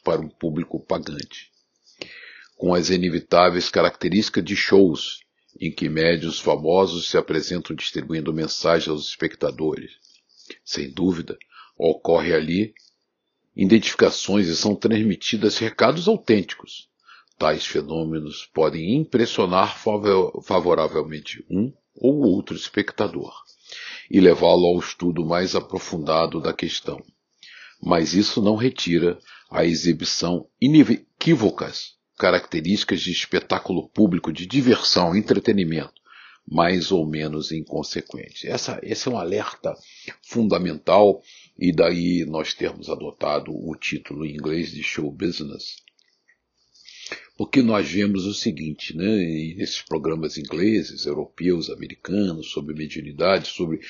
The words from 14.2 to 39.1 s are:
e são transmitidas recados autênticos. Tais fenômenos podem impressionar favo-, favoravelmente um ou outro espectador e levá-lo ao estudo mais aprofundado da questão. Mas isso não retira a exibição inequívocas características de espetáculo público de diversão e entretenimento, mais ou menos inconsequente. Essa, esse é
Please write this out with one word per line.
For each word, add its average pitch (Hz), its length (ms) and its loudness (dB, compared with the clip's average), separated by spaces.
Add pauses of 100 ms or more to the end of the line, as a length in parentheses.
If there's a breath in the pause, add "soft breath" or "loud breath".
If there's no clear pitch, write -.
e 82 80 -2
são 104 180 0
transmitidas 107 840 0
recados 135 520 0
autênticos. - 800 0 (500 soft breath)
Tais 78 280 0
fenômenos 78 840 -6
podem 80 440 0
impressionar 107 840 0
favo-, 104 640 0
favoravelmente 78 1080 -2
um 104 220 -2 (220)
ou 143 280 2
outro 95 340 2
espectador - 800 -4 (760 loud breath)
e 98 100 6
levá-lo 87 460 8
ao 87 120 4
estudo 87 460 -4
mais 87 300 0
aprofundado 82 840 -2
da 82 140 -2
questão. - 480 -8 (800 loud breath)
Mas 85 320 2
isso 104 260 2
não 107 160 2
retira 87 640 0 (320 loud breath)
a 85 140 2
exibição 82 840 -2 (120)
inequívocas 120 1400 2 (220)
características 90 840 2
de 90 100 -4
espetáculo - 800 -2
público 95 420 2
de 87 140 -10
diversão 101 680 2
e 101 40 4
entretenimento, 95 840 0 (480 loud breath)
mais 85 420 0
ou 85 160 2
menos 78 460 -6
inconsequente. - 960 -10
Essa, - 340 -6
esse - 240 -6
é 131 40 -2